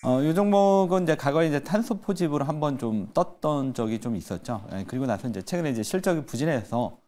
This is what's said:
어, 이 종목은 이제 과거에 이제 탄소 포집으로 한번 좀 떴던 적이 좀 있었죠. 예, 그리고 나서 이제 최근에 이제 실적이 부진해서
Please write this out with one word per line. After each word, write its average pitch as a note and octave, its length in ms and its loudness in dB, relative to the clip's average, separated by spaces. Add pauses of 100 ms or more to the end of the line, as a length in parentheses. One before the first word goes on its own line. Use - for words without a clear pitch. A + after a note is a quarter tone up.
어, B2+ 160 2
이 D#3 140 2
종목은 G3 680 4
이제 D#3+ 100 4
과거에 D3 320 2
이제 C#3+ 140 0
탄소 G#3+ 400 -2
포집으로 D3+ 440 0
한번 D3 320 -2
좀 A2 380 -2
떴던 D3 580 0
적이 A2+ 280 -2
좀 A#2 160 -4
있었죠. G2 560 -8
예, F#2+ 120 -6
그리고 C3 220 -4
나서 A#2 220 -2
이제 G2 140 -6
최근에 E3+ 280 -2
이제 A2 140 -2
실적이 F3+ 420 0
부진해서 A#2+ 800 -2